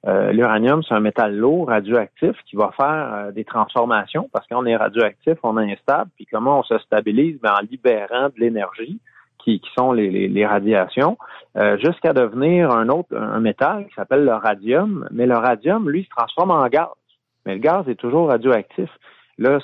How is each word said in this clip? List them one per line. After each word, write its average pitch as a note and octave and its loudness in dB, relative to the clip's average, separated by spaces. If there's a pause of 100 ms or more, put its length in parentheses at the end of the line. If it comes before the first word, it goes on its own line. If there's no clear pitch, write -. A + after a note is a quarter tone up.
euh, G2 2
l'uranium, A#2+ 2
c'est A#2+ -4
un G#2 2
métal G#2+ 0
lourd, C#3+ 0
radioactif, A2+ 0 (140)
qui - -12
va G#2 0
faire, D3 -2
euh, G#2 -8
des G#2+ -8
transformations, A#2 -2
parce - -6
qu'on B2 -4
est A#2 2
radioactif, A2 0
on A2 0
est G#2 0
instable, D3 -2
puis - -20
comment B2+ 0
on - -2
se A2+ -2
stabilise ? A2 0
Ben, G#2+ 2
en G2+ 0
libérant B2 -2
de B2 -8
l'énergie, A#2 -4 (440)
qui, G#2+ 0
qui - -18
sont B2+ 2
les, G#2+ 2
les, G2 -2
les G2+ 0
radiations, G#2 0 (400)
euh, G#2 2
jusqu'à D#3+ 0
devenir C3+ 2
un A2+ 2
autre, D#3 -2
un A2 -4
métal D3+ 0
qui - -20
s'appelle C3+ 0
le A#2+ 4
radium. A#2 -2
Mais A#2 -2
le B2 4
radium, B2+ 0
lui, F3 -4
se - -20
transforme E3 -2
en D3 4
gaz. D3+ 0 (580)
Mais F#2+ -6
le G2 -8
gaz D#3+ 0
est A#2+ -4
toujours D3 0
radioactif. B2 0 (480)
Là, C3+ 2